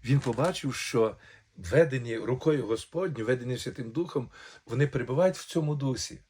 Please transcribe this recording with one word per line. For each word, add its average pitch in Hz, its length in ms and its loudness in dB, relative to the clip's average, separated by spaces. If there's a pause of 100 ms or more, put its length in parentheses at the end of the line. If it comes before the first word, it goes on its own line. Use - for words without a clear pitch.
Він 135 160 4
побачив, 135 540 -2
що 110 420 0 (400)
ведені 120 640 2
рукою 127 480 0
Господню, 117 580 -4
ведені 123 340 0
Святим 113 320 -8
Духом, 143 400 -4 (360)
вони 127 200 2
перебувають 139 500 2
в - 100 -14
цьому 151 280 0
дусі. 135 560 -4